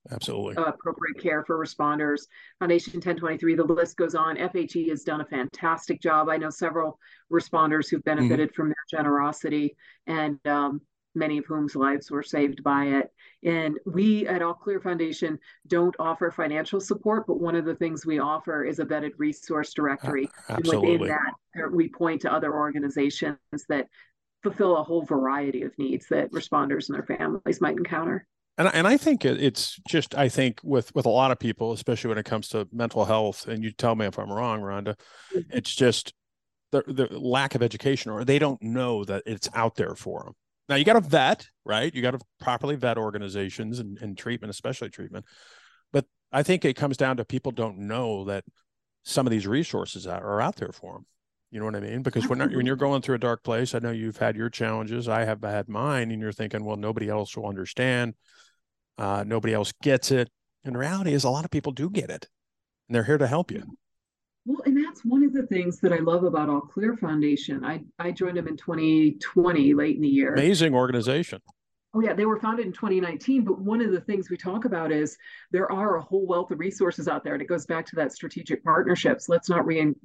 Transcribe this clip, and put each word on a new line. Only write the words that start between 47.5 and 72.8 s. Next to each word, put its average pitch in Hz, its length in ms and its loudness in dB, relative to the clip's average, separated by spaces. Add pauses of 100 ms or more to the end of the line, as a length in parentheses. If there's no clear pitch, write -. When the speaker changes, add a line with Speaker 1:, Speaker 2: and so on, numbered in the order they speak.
Speaker 1:
don't 110 280 -6
know 107 460 -4
that 98 200 -4 (580)
some 131 240 0
of 117 40 2
these 107 140 0
resources 98 600 -4
are, 90 160 -8
are 104 180 -2
out - 140 -2
there - 160 -8
for - 240 -18
'em. - 100 -20 (440)
You 113 100 -10
know 107 60 -4
what 107 100 -6
I 104 60 -6
mean? 110 220 -6
Because 131 260 0
when, 127 100 0
when 135 100 0
you're 131 100 -2
Speaker 2:
Absolutely. 127 180 0
Speaker 1:
going 139 240 2
through 131 140 -2
a 117 40 -2
dark 117 240 -2
place, 123 320 -2
I 117 40 -2
know 117 120 -4
you've 110 240 -6
had 113 220 0
your 113 120 -2
challenges, 110 600 -4
I 113 160 0
have 107 180 -4
had 104 240 -4
mine, 117 440 -2
and 107 100 -6
you're 107 100 -4
thinking, 107 320 -6
"Well, 107 140 -6
nobody 107 320 -4
else 104 260 -4
will 107 120 -8
understand. 120 640 -2 (840)
Uh, 101 300 -2
nobody 110 260 0
else 104 280 -2
gets 135 280 2
it." 123 200 2 (340)
And 131 120 -6
the 120 40 -4
reality 175 320 -2
is 139 140 2
a 127 40 2
lot 143 140 0
of 165 80 -10
people 147 220 -2
do 143 160 -4
get 196 200 -4
it, 78 200 -12 (580)
and 117 80 -2
they're 117 80 4
here 143 140 2
to 139 100 2
help 151 240 -2
you. - 120 -10 (800)
Speaker 2:
Well, 254 220 -4
and 269 100 4
that's 302 300 -2
one 262 180 6
of 277 100 4
the 262 120 0
things 180 360 -2
that 175 120 6
I 165 60 4
love 165 240 4
about 151 260 2
All 143 120 0
Clear 220 360 -2
Foundation. 147 640 0
I, 139 180 -6 (180)
I 175 120 -2
joined 180 260 -4
them 165 100 -4
in 160 100 -8
twenty 156 640 4
twenty, 160 540 6
late 147 220 2
in - 40 -4
the 151 60 4
year. 139 260 4
Speaker 1:
Amazing 156 400 6
organization. 127 680 2 (520)
Speaker 2:
Oh, 220 80 4
yeah. 214 120 2
They 202 120 0
were 220 140 2
founded 226 260 -2
in 185 80 -6
twenty 190 260 0